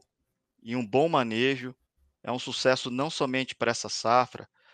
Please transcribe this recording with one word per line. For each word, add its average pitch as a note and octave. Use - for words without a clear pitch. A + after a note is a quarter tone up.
e A#2
um A#2+
bom C3+
manejo B2+
é A#2+
um B2
sucesso C3
não C3+
somente C3
para A#2
essa A2
safra, -